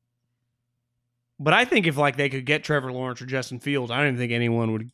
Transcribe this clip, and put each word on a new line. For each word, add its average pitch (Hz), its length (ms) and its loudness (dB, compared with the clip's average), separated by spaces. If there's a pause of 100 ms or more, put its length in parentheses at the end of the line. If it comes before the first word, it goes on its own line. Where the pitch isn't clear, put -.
(1400)
But 147 160 2
I 233 100 6
think 247 220 2
if, 147 100 0
like, 143 200 2
they 143 120 0
could 131 160 -6
get 147 200 0
Trevor 131 280 -2
Lawrence 127 300 -6
or 127 40 -12
Justin 127 340 -6
Fields, 135 300 -2
I 120 80 -2
don't 143 100 2
even 123 100 0
think 120 140 -2
anyone 117 400 2
would 110 220 -4